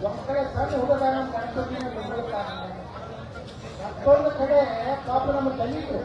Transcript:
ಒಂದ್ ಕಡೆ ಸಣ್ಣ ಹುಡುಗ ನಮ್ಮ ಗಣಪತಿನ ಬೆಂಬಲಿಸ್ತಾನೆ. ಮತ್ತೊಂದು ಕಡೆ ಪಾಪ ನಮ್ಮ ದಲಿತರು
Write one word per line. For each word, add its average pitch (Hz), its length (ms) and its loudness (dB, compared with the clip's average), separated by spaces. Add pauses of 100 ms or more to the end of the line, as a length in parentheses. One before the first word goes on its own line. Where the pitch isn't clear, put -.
ಒಂದ್ 202 200 -4
ಕಡೆ 277 140 2 (120)
ಸಣ್ಣ - 180 0 (100)
ಹುಡುಗ 269 220 4 (100)
ನಮ್ಮ 262 200 -2
ಗಣಪತಿನ 247 600 -4
ಬೆಂಬಲಿಸ್ತಾನೆ. 226 600 -6 (1300)
ಮತ್ತೊಂದು 285 580 6
ಕಡೆ 277 200 6 (480)
ಪಾಪ 262 180 2 (100)
ನಮ್ಮ 269 140 2 (100)
ದಲಿತರು 269 460 -2